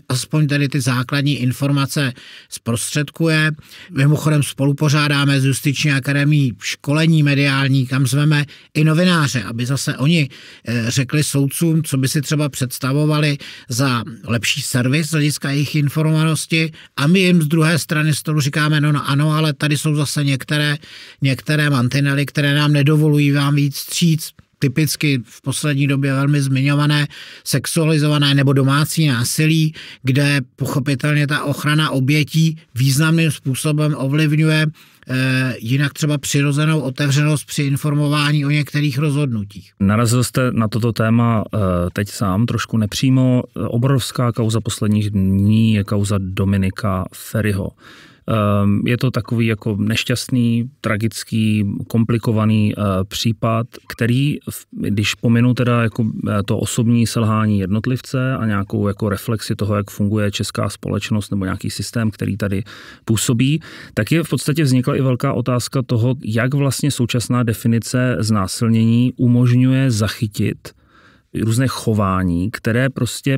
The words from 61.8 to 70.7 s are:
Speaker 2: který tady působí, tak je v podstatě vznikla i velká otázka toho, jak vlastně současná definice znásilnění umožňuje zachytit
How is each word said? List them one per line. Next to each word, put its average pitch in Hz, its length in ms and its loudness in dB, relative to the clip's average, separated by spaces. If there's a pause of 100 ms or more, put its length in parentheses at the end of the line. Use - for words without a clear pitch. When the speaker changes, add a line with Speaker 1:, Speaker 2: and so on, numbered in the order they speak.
Speaker 2:
který 101 260 -6
tady 98 260 -4 (420)
působí, 127 560 2 (320)
tak 107 180 -2
je 160 120 2
v 147 60 -8
podstatě 151 340 0
vznikla 131 320 2
i 143 60 0
velká 131 320 0
otázka 123 480 -2
toho, 123 420 0
jak 117 300 0
vlastně 139 380 0
současná 123 520 0
definice 117 760 0
znásilnění 113 1000 2
umožňuje 127 760 4
zachytit 107 640 -2 (760)